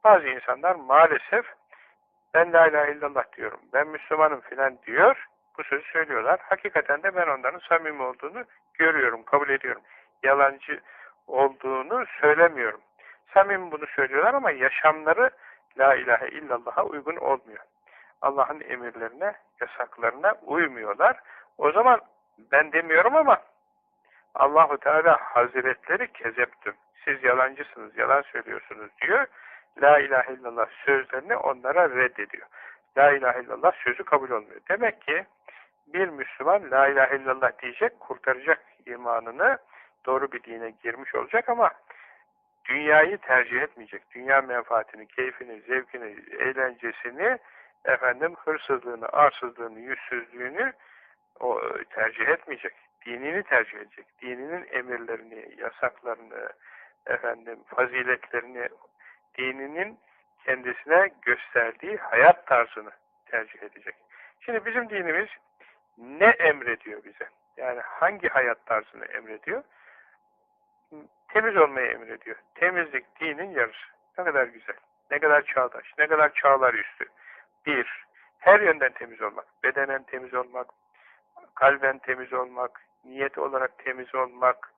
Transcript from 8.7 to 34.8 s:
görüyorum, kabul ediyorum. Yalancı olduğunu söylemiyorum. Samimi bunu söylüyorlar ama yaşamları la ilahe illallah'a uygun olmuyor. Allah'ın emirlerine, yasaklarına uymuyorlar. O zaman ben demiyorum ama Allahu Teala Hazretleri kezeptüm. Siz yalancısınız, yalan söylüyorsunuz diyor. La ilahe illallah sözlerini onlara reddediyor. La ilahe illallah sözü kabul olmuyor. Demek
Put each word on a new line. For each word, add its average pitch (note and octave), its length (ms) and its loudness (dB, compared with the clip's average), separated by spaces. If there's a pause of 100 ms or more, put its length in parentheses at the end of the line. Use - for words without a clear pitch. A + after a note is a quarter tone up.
görüyorum, C3+ 480 2
kabul C#3+ 260 0
ediyorum. B2+ 340 -4 (400)
Yalancı C#3 580 2 (460)
olduğunu C3+ 800 -2 (140)
söylemiyorum. D3 600 4 (540)
Samimi G3 360 2
bunu D3+ 160 -10
söylüyorlar C#3+ 480 0
ama B3+ 160 0
yaşamları D#3 800 2 (480)
la C3+ 160 6
ilahe B2+ 340 0
illallah'a B2+ 560 -6
uygun D3 320 -8
olmuyor. B2+ 480 -4 (580)
Allah'ın C#3 380 -2
emirlerine, B2 760 -8 (260)
yasaklarına B2 840 -4
uymuyorlar. C#3 800 0 (380)
O D3 140 2
zaman A#3 280 4 (380)
ben D3 340 2
demiyorum E3 440 2
ama C#4+ 260 4 (920)
Allahu C#3+ 440 4
Teala D#3 420 4
Hazretleri B2+ 920 -2
kezeptüm. A#2 640 -6 (300)
Siz C3+ 200 -4
yalancısınız, C3 720 -2
yalan B2+ 260 2
söylüyorsunuz G#2+ 680 -12 (120)
diyor. A3+ 240 2 (560)
La C#3+ 160 10
ilahe C3 340 0
illallah A#2 340 -4 (180)
sözlerini C#3 520 -2
onlara C#3 540 0
reddediyor. B2+ 560 -4 (500)
La C#3+ 160 8
ilahe B2+ 280 0
illallah A#2+ 320 0
sözü B2 320 -4
kabul C3+ 260 0
olmuyor. G#2+ 380 -6
Demek G#3+ 320 -4